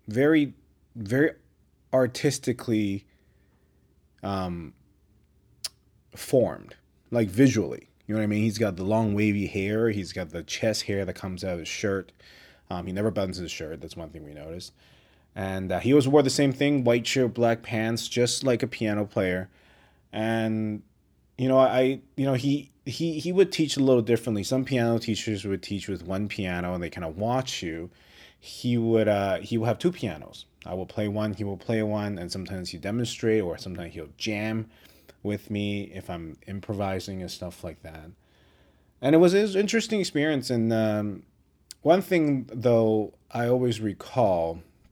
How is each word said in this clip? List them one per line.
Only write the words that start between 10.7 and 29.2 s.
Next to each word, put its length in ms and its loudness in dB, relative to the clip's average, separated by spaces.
hair 200 -2
that 100 -6
comes 300 -8
out 100 -4
of 60 -6
his 80 -10
shirt. 440 -4
Um, 160 -6
he 60 -6
never 180 0
buttons 280 -2
his 120 -8
shirt. 300 -10
That's 160 -14
one 140 -12
thing 140 -16
we 100 -18
noticed. 380 -14
And, 380 -4
uh, 80 2
he 120 2
always 160 6
wore 140 6
the 80 2
same 220 2
thing, 320 0
white 220 2
shirt, 280 0
black 280 2
pants, 460 -4
just 360 0
like 180 2
a 60 -2
piano 360 -2
player. 440 -2
And 680 -2
you 80 2
know, 100 6
I, 440 6
you 100 0
know, 80 4
he, 360 0
he, 340 -4
he 140 -4
would 180 6
teach 280 0
a 20 -2
little 220 6
differently. 420 0
Some 180 0
piano 360 2
teachers 480 -4
would 160 -2
teach 260 -6
with 160 -6
one 240 -4
piano 460 -2
and 80 -4
they 80 -4
kinda 180 -8
watch 540 -2
you. 260 -8
He 380 -2
would, 320 4
uh, 300 2